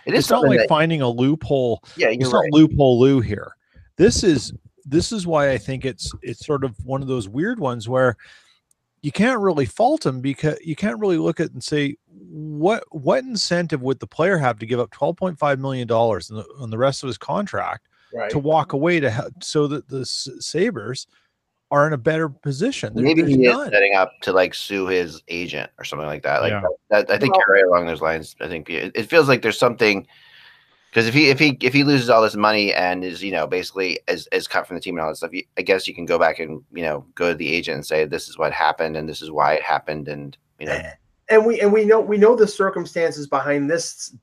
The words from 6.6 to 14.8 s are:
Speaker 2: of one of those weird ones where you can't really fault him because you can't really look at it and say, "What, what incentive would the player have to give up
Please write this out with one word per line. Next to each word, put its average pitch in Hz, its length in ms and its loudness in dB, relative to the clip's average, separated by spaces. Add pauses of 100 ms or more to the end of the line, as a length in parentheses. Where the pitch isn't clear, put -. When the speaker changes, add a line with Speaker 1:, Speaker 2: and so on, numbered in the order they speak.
Speaker 2:
of 123 120 -6 (100)
one 135 160 -4
of 135 60 -8
those 123 200 -4
weird 190 320 -4
ones 120 300 -6
where 127 260 2 (840)
you 147 100 -4
can't 233 280 2
really 160 260 2
fault 269 400 0
him 127 160 -2
because 147 420 -2
you 156 120 -6
can't 214 240 -4
really 190 180 0
look 165 220 -2
at 156 80 -2
it 123 60 -12
and 127 100 -12
say, 143 320 -2 (120)
"What, 156 840 -4
what 175 340 0
incentive 175 580 -2
would 127 180 -2
the 113 80 -12
player 180 300 0
have 123 220 0
to 117 60 -10
give 120 140 -2
up 120 100 -4